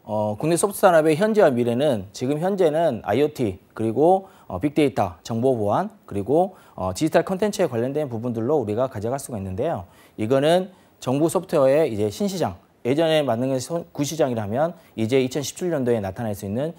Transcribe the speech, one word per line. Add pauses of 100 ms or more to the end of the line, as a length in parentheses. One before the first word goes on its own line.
어,
국내
소프트
산업의
현재와
미래는
지금
현재는
아이오티 (140)
그리고, (180)
어,
빅데이터,
정보
보안 (160)
그리고, (200)
어,
디지털
콘텐츠에
관련된
부분들로
우리가
가져갈
수가
있는데요. (320)
이거는 (280)
정부
소프트웨어의
이제
신시장, (300)
예전에
만든
것이
손-,
구시장이라면 (200)
이제
이천십칠
년도에
나타날
수
있는